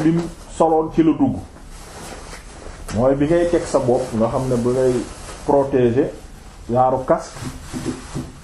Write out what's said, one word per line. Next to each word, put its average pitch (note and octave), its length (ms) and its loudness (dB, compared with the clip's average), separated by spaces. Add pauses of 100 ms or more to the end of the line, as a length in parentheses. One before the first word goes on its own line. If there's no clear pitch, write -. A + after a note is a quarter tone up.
bi D#3+ 80 6
mu E3+ 100 2 (300)
soloon D#3+ 420 2
ci E3 100 4
la D#3+ 140 6
dugg. C3 180 2 (1600)
Mooy C3+ 200 4
bi C#3+ 100 2
ngay E3+ 240 4
teg E3+ 160 2
sa C#3+ 140 2
bopp B2 340 0
nga A2 140 2
xam C3 220 -2
ne B2+ 60 2
bu A#2 140 0
ngay B2+ 240 4 (520)
protéger C3+ 680 4 (580)
yaaru B2+ 360 2
casque. - 340 -2 (1040)